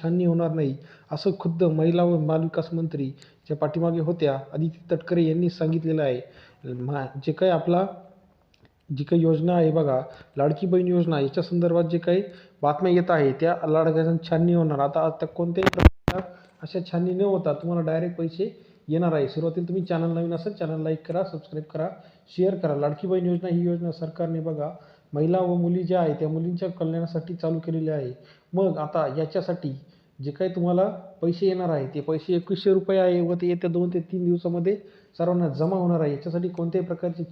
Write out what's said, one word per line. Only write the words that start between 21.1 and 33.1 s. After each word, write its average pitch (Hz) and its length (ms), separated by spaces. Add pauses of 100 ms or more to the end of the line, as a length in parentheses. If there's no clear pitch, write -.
सबस्क्राईब 156 400
करा, 156 240 (480)
शेअर 185 180
करा. 165 220
लाडकी 147 300
बहीण 185 200
योजना 175 280
ही 175 80
योजना 175 300
सरकारने 165 480
बघा, 156 300 (420)
महिला 160 260
व 180 160
मुली 175 280
ज्या 180 180
आहेत, 156 140
त्या 156 140
मुलींच्या 170 420
कल्याणासाठी 165 640
चालू 165 240
केलेली 160 320
आहे. 139 220 (400)
मग 180 260
आता 151 400
याच्यासाठी 160 640 (440)
जे 143 60
काही 180 240
तुम्हाला 180 300 (380)
पैसे 170 240
येणार 180 220
आहे, 143 180
ते 147 140
पैसे 160 340
एकवीसशे 185 380
रुपये 190 260
आहे 180 220